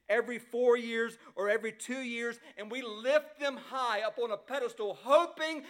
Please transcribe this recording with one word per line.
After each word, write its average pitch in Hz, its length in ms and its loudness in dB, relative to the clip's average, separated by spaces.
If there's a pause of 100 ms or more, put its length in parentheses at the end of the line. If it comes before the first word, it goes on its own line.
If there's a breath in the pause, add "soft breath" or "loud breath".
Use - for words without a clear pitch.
every 226 300 2
four 240 360 4
years 226 440 -2 (160 loud breath)
or 202 160 0
every 220 200 0
two 254 300 -8
years, 233 380 -6 (180 loud breath)
and 208 140 -10
we 254 100 -6
lift 247 580 0
them 277 200 -4 (100)
high 240 320 0
up 214 160 -4
on 233 140 -2
a 202 60 -4
pedestal, 233 640 -6
hoping 311 720 4